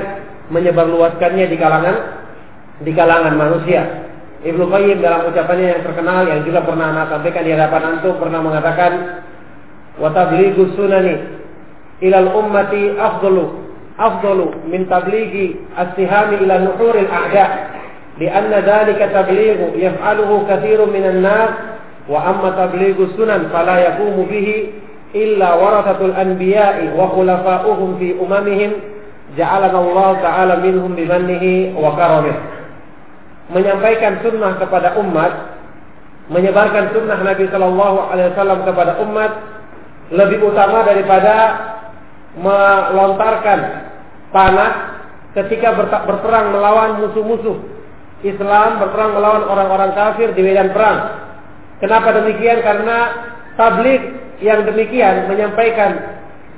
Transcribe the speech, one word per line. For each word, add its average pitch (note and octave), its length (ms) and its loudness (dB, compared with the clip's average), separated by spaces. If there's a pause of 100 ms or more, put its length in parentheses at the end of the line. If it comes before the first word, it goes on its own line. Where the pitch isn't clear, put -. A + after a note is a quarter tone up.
(480)
menyebarluaskannya E3+ 1000 2
di D#3+ 80 -2
kalangan, E3 380 2 (840)
di D#3 140 -4
kalangan E3 400 4
manusia. D#3+ 720 0 (380)
Ibnu E3+ 240 0
Qayyim G3 320 2
dalam F3 260 2
ucapannya F3 460 0
yang E3+ 80 -4
terkenal E3+ 420 0
yang D#3 220 0
juga E3+ 160 0
pernah D#3+ 320 -2
anak D#3+ 180 -4
sampaikan D#3+ 320 -2
di D#3+ 80 0
hadapan D#3 300 2 (160)
antum F#3 180 0
pernah D#3+ 240 -4
mengatakan, E3 520 0 (1040)
"Wa D#3 160 0
tablighu F#3 640 4
sunani F#3+ 400 2 (840)
ilal F#3 320 4
ummati G3+ 640 0
afdalu, G3 480 0 (540)
afdalu F#3+ 720 -2
min F#3 160 -2
tablighi F#3+ 720 -2 (180)
as-sihami G3 720 0
ila F#3 160 4
nuhuril G#3 480 2
a'da. F#3 360 2 (720)
Li D#3+ 120 -2
anna G3+ 320 2
dhalika G#3 520 2
tablighu F#3+ 640 2
yaf'aluhu G3+ 680 0
katsirun G#3 420 2
minan F#3+ 320 0
nas, G#3+ 300 2 (580)
wa D3 140 2
amma F#3+ 320 0
tablighu F#3 580 0
sunan G3+ 400 0
fala F3 240 2
yaqumu F#3 480 0
bihi G#3+ 540 -4 (320)
illa G3+ 420 2
warathatul F#3+ 640 2
anbiya'i F#3+ 800 2
wa F#3 160 2
khulafa'uhum F#3 880 0
fi F3+ 160 -2
umamihim, G3+ 560 0 (640)
ja'alana F#3 400 2
Allah F3+ 400 4
ta'ala F3+ 400 2
minhum F#3 400 0
bi E3 80 -4
mannihi F3+ 720 0
wa D3+ 160 2
karamih." D#3 400 2 (1160)
Menyampaikan G3 720 0
sunnah G#3+ 320 -2
kepada F#3 400 0
umat, F#3 360 0 (1000)
menyebarkan G3+ 640 2
sunnah G#3+ 240 -2
Nabi F#3+ 320 0
sallallahu F#3+ 560 2
alaihi F3+ 240 0
wasallam F#3+ 320 0
kepada F3 280 2 (120)
umat G#3+ 280 -2 (760)
lebih G3 400 2
utama G3+ 400 2
daripada G3 460 4 (1080)
melontarkan G3 1160 2 (720)
panah F#3+ 400 6 (640)
ketika G#3+ 400 0
berta-, - 320 -2
berperang G#3 480 0
melawan G#3+ 480 2
musuh-musuh G#3+ 560 -2 (640)
Islam, G3+ 560 2
berperang G#3 400 0
melawan G#3 240 2
orang-orang F#3+ 480 0
kafir G#3+ 400 0
di F#3 80 0
medan F#3+ 320 2
perang. - 480 0 (640)
Kenapa A3 320 2
demikian? A3+ 480 2
Karena A3 340 0 (600)
tabligh A#3 560 2 (240)
yang G#3 240 2
demikian, G#3+ 640 2
menyampaikan G#3 640 0 (680)